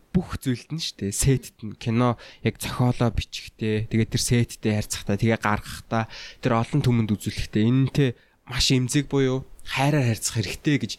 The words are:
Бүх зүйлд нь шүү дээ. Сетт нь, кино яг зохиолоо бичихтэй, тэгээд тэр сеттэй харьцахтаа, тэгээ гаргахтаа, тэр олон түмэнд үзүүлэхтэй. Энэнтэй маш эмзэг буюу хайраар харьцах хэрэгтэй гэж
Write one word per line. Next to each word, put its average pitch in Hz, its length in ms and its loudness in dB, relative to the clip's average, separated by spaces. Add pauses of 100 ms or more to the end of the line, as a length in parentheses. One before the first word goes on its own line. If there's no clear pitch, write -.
(140)
Бүх - 280 -2
зүйлд 123 320 -2
нь 165 80 -6
шүү - 140 -8 (100)
дээ. 98 80 -2
Сетт - 480 2
нь, 104 160 -10
кино 120 400 2 (240)
яг - 160 0
зохиолоо 123 560 0
бичихтэй, - 760 -4
тэгээд 113 240 2
тэр 117 80 0
сеттэй 120 520 0
харьцахтаа, - 440 -2
тэгээ 113 240 2
гаргахтаа, 104 640 -2 (320)
тэр 123 160 2
олон 117 280 2
түмэнд 113 320 2
үзүүлэхтэй. - 520 -2
Энэнтэй 131 440 2 (360)
маш - 240 0
эмзэг 135 400 2
буюу 131 320 2 (220)
хайраар 143 480 2
харьцах - 260 -4
хэрэгтэй - 400 0
гэж 120 200 -6